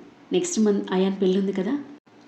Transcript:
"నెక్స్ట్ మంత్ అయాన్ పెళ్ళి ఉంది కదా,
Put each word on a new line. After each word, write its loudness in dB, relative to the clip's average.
"నెక్స్ట్ 0
మంత్ 2
అయాన్ 2
పెళ్ళి 2
ఉంది -2
కదా, -2